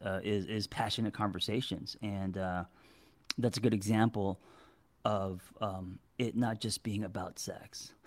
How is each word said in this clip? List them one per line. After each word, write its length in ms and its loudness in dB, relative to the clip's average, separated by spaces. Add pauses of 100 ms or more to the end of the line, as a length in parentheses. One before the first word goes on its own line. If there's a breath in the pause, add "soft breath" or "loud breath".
uh, 180 0
is, 220 0
is 220 -2
passionate 460 -2
conversations. 880 -2
And, 340 -2
uh, 280 -2 (720 soft breath)
that's 200 2
a 40 0
good 120 6
example 680 4 (640 soft breath)
of, 380 2 (180)
um, 400 -4 (180)
it 180 -2
not 240 2
just 240 -4
being 200 -2
about 360 -6
sex. 540 -10 (140)